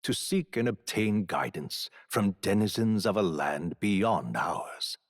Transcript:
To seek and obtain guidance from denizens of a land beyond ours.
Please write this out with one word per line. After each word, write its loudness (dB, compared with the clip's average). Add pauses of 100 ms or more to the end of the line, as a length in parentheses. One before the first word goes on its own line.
To 0
seek -2
and 2
obtain 0
guidance -6 (180)
from 0
denizens 2
of 2
a 2
land -2
beyond 2
ours. -6 (140)